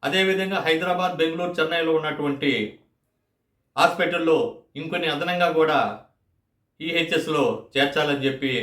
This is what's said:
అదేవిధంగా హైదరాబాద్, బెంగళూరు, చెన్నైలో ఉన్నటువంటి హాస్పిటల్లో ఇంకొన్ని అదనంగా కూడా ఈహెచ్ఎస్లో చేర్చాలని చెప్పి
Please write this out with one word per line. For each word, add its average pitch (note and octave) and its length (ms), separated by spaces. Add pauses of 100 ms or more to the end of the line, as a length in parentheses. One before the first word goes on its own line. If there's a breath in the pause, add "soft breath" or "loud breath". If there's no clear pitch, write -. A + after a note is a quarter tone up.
అదేవిధంగా F#3+ 560
హైదరాబాద్, F3+ 580
బెంగళూరు, E3 380
చెన్నైలో E3 380
ఉన్నటువంటి D3 580 (1200)
హాస్పిటల్లో E3 640 (380)
ఇంకొన్ని D#3+ 340
అదనంగా F3 420
కూడా D#3 260 (1000)
ఈహెచ్ఎస్లో D#3+ 640 (260)
చేర్చాలని C#3+ 560
చెప్పి C3+ 260 (120)